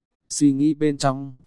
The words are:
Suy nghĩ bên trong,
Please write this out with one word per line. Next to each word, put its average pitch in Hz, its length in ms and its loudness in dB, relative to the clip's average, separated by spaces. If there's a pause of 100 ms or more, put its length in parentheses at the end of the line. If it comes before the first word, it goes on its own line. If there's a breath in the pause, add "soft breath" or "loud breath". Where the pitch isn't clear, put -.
(300)
Suy 143 220 2
nghĩ 143 220 2
bên 147 240 -2
trong, 139 380 -4 (120)